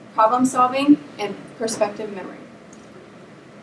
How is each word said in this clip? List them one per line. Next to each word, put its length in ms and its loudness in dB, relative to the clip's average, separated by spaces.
problem 320 4
solving, 580 4
and 160 -6
perspective 580 -4
memory. 220 -12